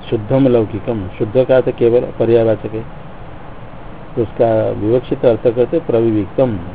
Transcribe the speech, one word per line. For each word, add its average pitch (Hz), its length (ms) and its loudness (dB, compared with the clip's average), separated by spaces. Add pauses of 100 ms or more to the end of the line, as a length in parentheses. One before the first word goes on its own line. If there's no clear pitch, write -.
शुद्धम 135 380 2
लौकिकम, 110 600 0
शुद्ध 120 380 0
का 131 100 4
अर्थ 127 140 4
केवल 120 300 4
पर्यायवाचक 113 640 2
है, 110 200 -6 (1300)
तो 123 60 -2
उसका 110 480 2
विवक्षित 113 560 0
अर्थ 117 220 4
करते 120 320 2
प्रविविक्तम 113 800 0 (160)